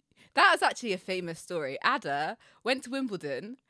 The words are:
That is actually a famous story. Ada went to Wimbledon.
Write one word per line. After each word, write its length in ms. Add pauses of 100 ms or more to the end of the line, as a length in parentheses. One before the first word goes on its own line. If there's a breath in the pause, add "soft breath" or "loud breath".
(340 soft breath)
That 220
is 60
actually 300
a 60
famous 420
story. 440
Ada 520 (280 soft breath)
went 200
to 60
Wimbledon. 680 (140)